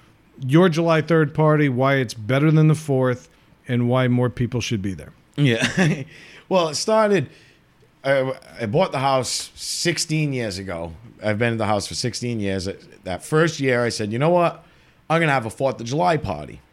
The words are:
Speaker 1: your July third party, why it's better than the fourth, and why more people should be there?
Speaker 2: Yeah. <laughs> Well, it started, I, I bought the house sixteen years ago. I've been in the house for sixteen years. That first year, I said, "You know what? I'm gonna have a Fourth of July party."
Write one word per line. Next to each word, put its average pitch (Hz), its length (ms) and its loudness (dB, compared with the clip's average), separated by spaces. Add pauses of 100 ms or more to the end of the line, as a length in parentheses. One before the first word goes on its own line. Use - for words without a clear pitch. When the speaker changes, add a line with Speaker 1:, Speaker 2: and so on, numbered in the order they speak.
(400)
Speaker 1:
your 156 300 4
July 160 320 2
third 160 320 2
party, 151 360 4
why 131 260 2
it's 127 180 0
better 131 380 0
than 156 160 6
the 156 80 4
fourth, 131 540 -2 (380)
and 120 200 0
why 127 200 2
more 123 220 2
people 120 320 -4
should 107 200 -4
be 98 120 -4
there? - 200 -16 (240)
Speaker 2:
Yeah. 143 720 2
<laughs> - 40 -20 (360)
Well, 175 180 2
it 147 80 -6
started, 208 540 2 (720)
I, 135 340 0 (220)
I 120 60 -4
bought 151 260 0
the 143 80 -4
house 131 560 -2
sixteen 156 800 -2
years 110 240 -4
ago. 85 340 -8 (320)
I've 107 160 0
been 117 140 0
in 110 40 -4
the 110 80 -2
house 101 220 0
for - 60 -12
sixteen 117 480 -6
years. 98 260 -2 (380)
That 90 180 -8
first 156 380 0
year, 120 240 0
I - 20 0
said, 107 240 -4
"You 120 80 -4
know 160 120 2
what? 175 300 0 (480)
I'm 165 120 2
gonna 156 100 2
have 127 140 0
a 110 40 -6
Fourth 127 300 -2
of 117 80 -8
July 160 300 0
party." 73 420 -8 (140)